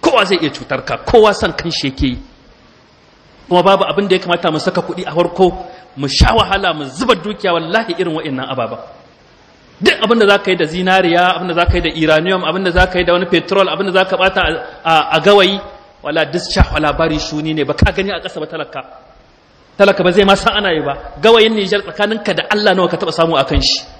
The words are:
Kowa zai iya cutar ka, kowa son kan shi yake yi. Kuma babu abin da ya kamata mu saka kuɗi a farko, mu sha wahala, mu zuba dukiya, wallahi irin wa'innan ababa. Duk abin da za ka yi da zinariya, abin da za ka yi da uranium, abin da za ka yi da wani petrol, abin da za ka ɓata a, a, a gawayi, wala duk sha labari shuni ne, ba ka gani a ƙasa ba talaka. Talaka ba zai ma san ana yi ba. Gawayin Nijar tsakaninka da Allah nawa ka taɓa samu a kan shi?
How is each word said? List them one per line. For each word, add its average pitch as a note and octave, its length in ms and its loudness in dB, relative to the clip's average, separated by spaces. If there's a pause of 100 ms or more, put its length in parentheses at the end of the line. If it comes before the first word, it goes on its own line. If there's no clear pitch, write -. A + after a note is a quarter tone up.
Kowa B3+ 240 2
zai F#3 160 0
iya D#3 100 -2
cutar - 340 -8
ka, B2 200 -6
kowa G#3+ 300 6
son F#3 180 -4
kan - 180 -6
shi D3+ 200 -4
yake C3+ 160 -4
yi. B2 120 -2 (1300)
Kuma F3+ 140 2
babu F#3+ 220 4
abin G3+ 240 -2
da F#3 80 2
ya F3+ 60 -2
kamata F3 280 -2
mu D#3 80 -2
saka F3+ 220 -2
kuɗi - 260 -8
a - 60 -10
farko, F#3 400 0 (440)
mu C3+ 120 -6
sha - 260 2
wahala, G3 400 0
mu D3+ 100 -8
zuba F#3+ 300 0
dukiya, G3+ 380 -4
wallahi F3 460 -2
irin F3+ 180 -4
wa'innan C3 320 -6
ababa. A#2+ 300 -6 (1000)
Duk D#4+ 220 2
abin A3 160 2
da G#3+ 80 4
za G3+ 120 4
ka G3 120 -4
yi F3+ 60 0
da F3 80 0
zinariya, F3+ 720 2
abin F3+ 120 -6
da E3+ 60 -4
za F3 120 2
ka - 100 2
yi E3+ 60 -2
da D#3+ 100 -2
uranium, D#3+ 520 2
abin F3 200 -2
da F3+ 60 0
za F3+ 160 2
ka F#3 120 -4
yi F3+ 60 0
da E3+ 80 2
wani F3+ 140 0
petrol, F#3+ 420 0
abin D#3 180 -4
da F#3 60 -4
za F#3+ 120 4
ka F#3 120 -4
ɓata F#3+ 240 0
a, E3 100 0 (340)
a, D#3+ 320 2
a D#3+ 40 2
gawayi, G3 400 4 (420)
wala D#3 220 -2
duk D#3 260 -6
sha - 120 2 (180)
labari D3+ 380 0
shuni D3+ 360 -6
ne, D3+ 100 -2
ba C#3+ 100 -4
ka - 180 2
gani G3 180 -4
a F3 100 -6
ƙasa F3 200 -12
ba D3+ 60 -8
talaka. D3+ 340 -10 (1000)
Talaka G3 240 4
ba F3 100 4
zai G3+ 120 4
ma G3 100 6
san G#3+ 220 0
ana G3+ 180 0
yi D3+ 80 -2
ba. C#3 400 -8
Gawayin A3 320 6
Nijar G3+ 280 0
tsakaninka G#3 520 -4
da E3 160 -2
Allah G#3 240 2
nawa F#3 160 2
ka E3+ 60 -4
taɓa E3 160 -4
samu E3 240 2
a E3+ 80 2
kan C#3+ 180 0
shi? - 180 -2 (200)